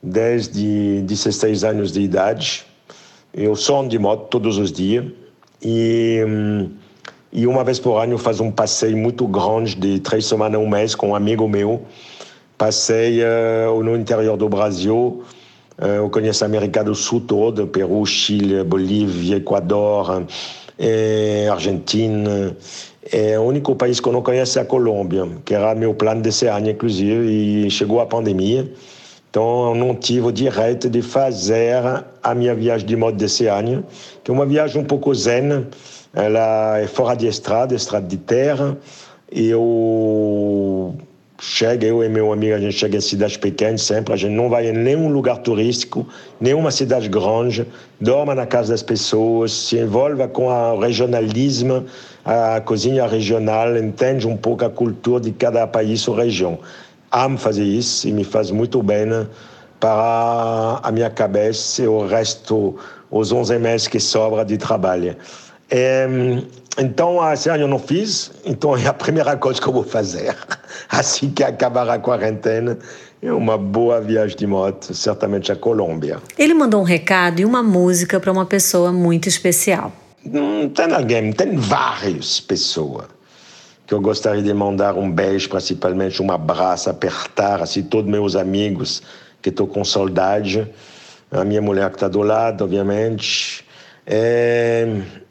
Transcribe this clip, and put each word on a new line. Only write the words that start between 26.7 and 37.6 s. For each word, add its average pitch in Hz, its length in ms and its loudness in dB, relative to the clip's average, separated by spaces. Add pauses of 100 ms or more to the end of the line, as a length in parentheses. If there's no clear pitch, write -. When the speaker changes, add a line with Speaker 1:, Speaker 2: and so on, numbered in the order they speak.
Speaker 1:
e 101 40 0
chegou 104 300 2
a 117 60 2
pandemia. 110 680 0 (640)
Então, 117 360 2
eu 117 40 0
não 123 180 2
tive 120 340 0
o 120 40 2
direito 120 580 0
de 120 120 0
fazer 120 840 0 (400)
a 120 100 0
minha 120 220 2
viagem 110 320 0
de 113 80 0
moto 113 200 2
desse 104 320 0
ano, 107 380 0 (380)
que - 80 -4
é - 20 2
uma 139 120 2
viagem 147 360 2
um 143 40 -4
pouco 143 280 0
zen. 123 540 0 (460)
Ela 110 640 2
é 107 80 0
fora 120 300 0
de 113 100 0
estrada, 113 480 0